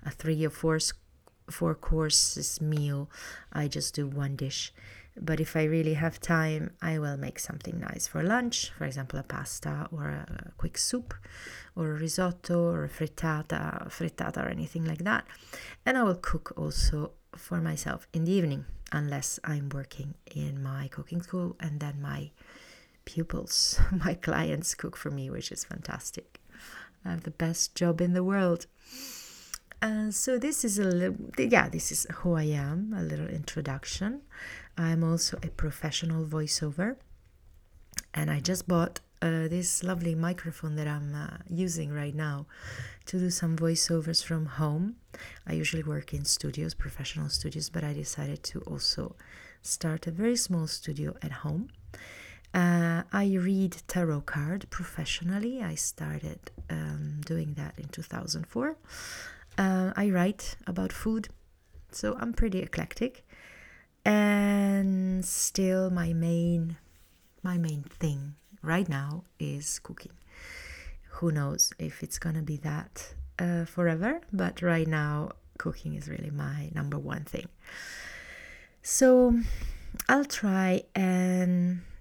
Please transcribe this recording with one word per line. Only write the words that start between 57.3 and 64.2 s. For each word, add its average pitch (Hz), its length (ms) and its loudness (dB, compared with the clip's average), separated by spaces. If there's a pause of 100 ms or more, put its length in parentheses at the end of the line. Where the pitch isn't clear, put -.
that 147 220 -8
in 143 120 -10
two 160 140 -10
thousand - 440 -6
four. 294 300 -2 (800)
Uh, 190 380 4
I 202 160 4
write 180 440 2 (120)
about 185 260 -2
food, 220 360 -2 (640)
so 208 280 -2
I'm 233 140 -2
pretty 190 260 4
eclectic. - 640 -4 (800)
And 196 1200 4